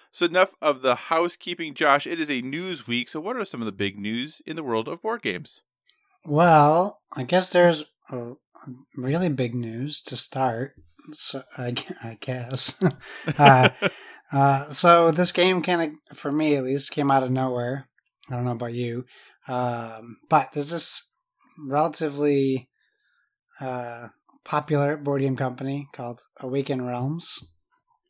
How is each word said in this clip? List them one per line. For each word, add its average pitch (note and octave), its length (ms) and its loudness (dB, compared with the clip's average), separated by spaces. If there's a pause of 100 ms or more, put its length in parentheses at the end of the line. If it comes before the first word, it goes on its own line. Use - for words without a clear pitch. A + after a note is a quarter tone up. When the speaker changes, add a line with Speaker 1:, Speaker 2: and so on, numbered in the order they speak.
(120)
Speaker 1:
So - 140 -2
enough F3+ 340 2
of C#3 220 -2
the B2+ 140 2
housekeeping, E3 800 -4
Josh. D3 320 4
It E3+ 120 -6
is D3+ 120 -4
a B2+ 100 -2
news D#3 460 -8
week, A#2+ 220 -2
so D#3 100 -10
what G#3 180 -8
are A3 80 -6
some B2 160 -10
of A2+ 60 -6
the G#2 40 -4
big G2+ 280 -6
news A#2 480 -8
in E3 80 -10
the D#3+ 80 -10
world A#2 240 -2
of E3 160 -10
board A3 180 -6
games? - 400 -8 (640)
Speaker 2:
Well, D#3+ 760 4 (140)
I C3+ 80 -8
guess F3+ 260 2
there's F3 360 4 (240)
a, C3 80 -10
a A#2+ 180 -10 (640)
really D#3 320 0
big B2 240 -2
news B2 480 -6
to - 140 -8
start, C3 580 -2 (380)
so C3+ 320 -10 (120)
I B2 160 -6
gu-, - 320 -8
I A2+ 160 -14
guess. B2+ 640 -2 (260)
<laughs> - 280 -8
Uh, C3 320 10 (300)
Speaker 1:
<laughs> - 320 -20
Speaker 2:
uh, C#3 400 4
so E3+ 400 8
this E3+ 200 2
game F#3 300 2
kinda, E3 300 0 (240)
for - 160 -6
me D3+ 240 2
at C3+ 80 0
least, C3+ 280 -2
came C#3 200 0
out C3+ 120 6
of B2+ 60 -2
nowhere. B2+ 580 -2 (440)
I B2+ 40 -4
don't B2 100 -4
know B2 60 -2
about A#2 220 -6
you. A#2+ 320 -6 (420)
Um, A#2 720 -6 (120)
but D#3 240 2
there's D3 180 -4
this - 400 -4 (560)
relatively, C#3+ 1000 0 (920)
uh, A#2+ 460 -10 (380)
popular D3 520 -2
board C#3+ 240 -2
game C3 160 0
company C3+ 560 -6
called A#2+ 260 -12 (220)
Awaken C3+ 440 -4
Realms. B2+ 540 -4 (720)